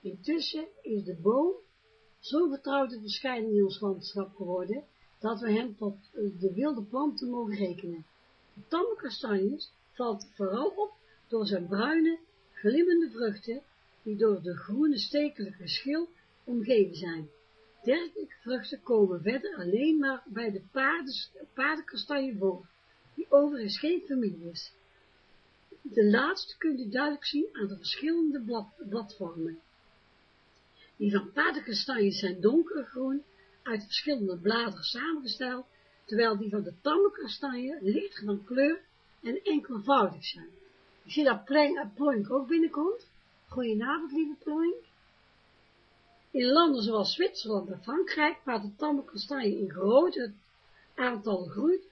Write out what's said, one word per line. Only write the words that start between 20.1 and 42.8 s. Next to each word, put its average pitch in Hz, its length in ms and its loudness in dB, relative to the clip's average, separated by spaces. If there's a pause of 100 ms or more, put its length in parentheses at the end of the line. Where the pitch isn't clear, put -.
bij 226 240 -4
de 190 200 -6
paardes-, 269 600 -2 (240)
paardenkastanje 277 840 -4
voor, 190 280 0 (480)
die - 140 -6
overigens 285 500 4
geen 339 280 0
familie 185 440 -2
is. - 220 -12 (1080)
De 214 280 6
laatste 277 480 2
kunt 294 220 0
u 226 80 -6
duidelijk 285 360 -2
zien 302 280 0
aan 202 160 -4
de 202 80 -8
verschillende 311 640 -2
blad-, 226 480 -8
bladvormen. 170 680 -6 (1400)
Die 208 160 0
van 202 200 0
paardenkastanjes 247 840 0
zijn 185 220 -4
donkergroen, 269 840 0 (400)
uit 220 220 -4
verschillende 208 520 -2
bladeren 208 480 -2
samengesteld, 254 840 -6 (380)
terwijl 220 340 2
die 214 120 -4
van 202 120 -2
de - 180 -8
tamme 370 300 6
kastanje 269 720 -6
lichter 220 440 0
van 202 200 -2
kleur 285 360 2 (420)
en 262 200 -4
enkelvoudig 226 840 0
zijn. - 240 -12 (600)
Ik - 60 -12
zie 302 100 2
dat 233 200 4
Plank, 277 320 4
eh, - 180 -4
Plonk 247 360 2
ook 254 180 0
binnenkomt. 330 580 0 (420)